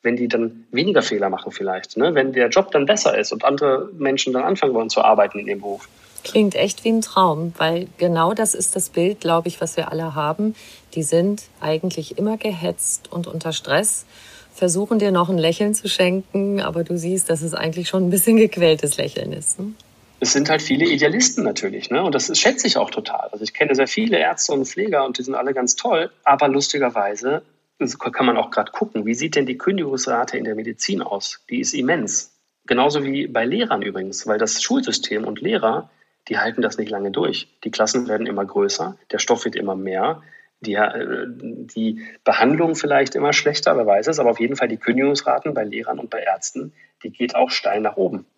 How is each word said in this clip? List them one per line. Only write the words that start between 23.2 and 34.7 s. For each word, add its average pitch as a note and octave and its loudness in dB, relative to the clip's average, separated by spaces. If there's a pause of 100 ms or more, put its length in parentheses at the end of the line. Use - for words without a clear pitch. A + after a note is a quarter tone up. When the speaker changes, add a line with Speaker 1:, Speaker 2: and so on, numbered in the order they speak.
Speaker 1:
Also G#2+ -10
ich - -6
kenne G#3+ 2
sehr C3+ 2
viele A3 0
Ärzte E3 0
und C3+ 0
Pfleger F3 0
und B2+ -6
die B2+ -8
sind C3+ -6
alle B2+ -2
ganz B2 0
toll, F3 0 (120)
aber C#3+ 6
lustigerweise C3 0 (720)
kann C3 0
man A#2 4
auch - -2
grad - -2
gucken, G#2+ -4
wie A2+ 0
sieht D3 -4
denn C#3 2
die B2+ -6
Kündigungsrate C3 -2
in A#2+ -4
der A2 -4
Medizin A2 -4
aus? - -8
Die B2 -2
ist - -2
immens. D3+ -2 (320)
Genauso C#3 2
wie C#3 -2
bei A2+ 0
Lehrern D#3+ 0
übrigens, - -6
weil G#3+ 0
das - 0
Schulsystem - -2